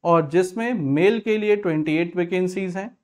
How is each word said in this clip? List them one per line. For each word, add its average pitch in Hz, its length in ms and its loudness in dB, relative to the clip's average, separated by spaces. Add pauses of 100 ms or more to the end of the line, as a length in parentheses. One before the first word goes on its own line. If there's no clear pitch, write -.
और 165 240 4
जिसमें 185 460 0
मेल 175 460 2
के 214 180 -2
लिए 208 200 2
ट्वेंटी 156 380 -2
एट 175 200 -2
वैकेंसीज 185 600 -2
हैं 202 280 -10